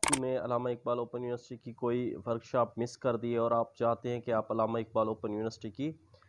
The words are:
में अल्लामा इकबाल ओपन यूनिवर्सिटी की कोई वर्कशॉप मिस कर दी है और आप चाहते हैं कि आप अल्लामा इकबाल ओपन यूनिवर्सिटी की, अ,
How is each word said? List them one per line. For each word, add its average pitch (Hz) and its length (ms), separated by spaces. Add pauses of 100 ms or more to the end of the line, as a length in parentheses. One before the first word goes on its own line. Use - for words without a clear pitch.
(200)
में 131 180
अल्लामा 123 320
इकबाल 120 300
ओपन 120 200
यूनिवर्सिटी 123 460
की 117 80
कोई 120 420 (120)
वर्कशॉप 117 500
मिस 117 180
कर 120 220
दी 120 160
है 117 60
और 117 140
आप 117 240
चाहते 117 320
हैं 120 120
कि 120 100
आप 110 200
अल्लामा 113 280
इकबाल 110 300
ओपन 110 220
यूनिवर्सिटी 110 400
की, 139 180
अ, 156 60 (340)